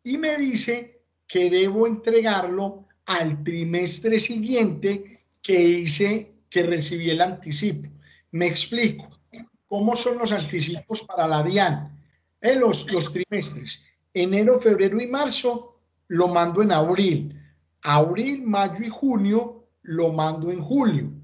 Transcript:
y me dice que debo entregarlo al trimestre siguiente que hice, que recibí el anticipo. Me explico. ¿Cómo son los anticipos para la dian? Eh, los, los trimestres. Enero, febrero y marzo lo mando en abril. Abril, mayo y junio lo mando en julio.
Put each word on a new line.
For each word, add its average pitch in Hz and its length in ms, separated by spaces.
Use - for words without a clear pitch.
y 262 160
me 311 200
dice 240 640
que 180 220
debo 196 380
entregarlo 202 1000
al 160 380
trimestre 170 760
siguiente 214 1080
que 185 200
hice, 175 720
que 175 140
recibí 170 460
el 165 120
anticipo. 156 680
Me 175 160
explico. 233 600
¿Cómo 214 280
son 240 220
los 226 140
anticipos 170 720
para 175 240
la 156 160
dian? 180 580
Eh, 254 140
los, 220 360
los 165 200
trimestres. 175 720
Enero, 202 460
febrero 202 420
y 247 60
marzo 247 720
lo 175 200
mando 175 340
en 214 100
abril. 175 680
Abril, 185 640
mayo 196 400
y 226 60
junio 226 760
lo 165 280
mando 160 400
en 180 80
julio. 226 520